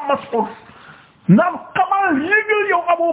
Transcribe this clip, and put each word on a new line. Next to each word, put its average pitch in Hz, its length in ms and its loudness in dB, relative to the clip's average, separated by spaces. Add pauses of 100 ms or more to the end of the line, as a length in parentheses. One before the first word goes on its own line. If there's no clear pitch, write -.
Mas'ud." 277 420 -2 (840)
Naan, 320 260 4 (160)
"Xamal, 370 520 0
yëgal 415 480 0
yow 349 140 0
Abu 339 280 0